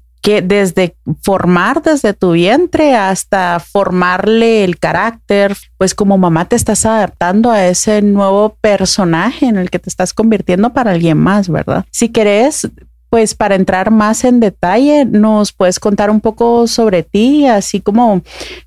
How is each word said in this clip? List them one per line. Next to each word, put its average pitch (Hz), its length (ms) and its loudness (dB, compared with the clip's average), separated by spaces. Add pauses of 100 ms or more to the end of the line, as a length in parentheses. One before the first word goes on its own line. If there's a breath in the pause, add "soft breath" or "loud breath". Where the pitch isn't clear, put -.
(220)
que 208 200 0
desde 185 560 -2 (260)
formar 190 580 0
desde 269 320 0
tu 180 180 0
vientre 262 640 2
hasta 185 640 -2
formarle 196 1040 0
el 175 120 -4
carácter, 202 760 -2 (220)
pues 190 180 -2
como 196 220 0
mamá 175 320 0
te 240 80 0
estás 220 280 -2
adaptando 220 640 0
a 202 140 2
ese 208 360 0
nuevo 202 580 0
personaje 196 840 0
en 226 100 0
el 185 140 -2
que 180 100 -6
te - 100 -12
estás - 240 -4
convirtiendo 220 600 0
para 233 180 0
alguien 165 260 0
más, 190 300 0
¿verdad? 156 440 -4
Si 233 180 -2
querés, 226 580 0 (500)
pues, 220 160 0
para 196 220 0
entrar 190 340 0
más 220 360 0
en 247 140 4
detalle, 240 640 2
¿nos 214 480 2
puedes 185 280 -2
contar 208 320 0
un 214 100 0
poco 233 460 0
sobre 214 340 0
ti, 269 460 0
así 202 340 0
como 208 400 2 (460 loud breath)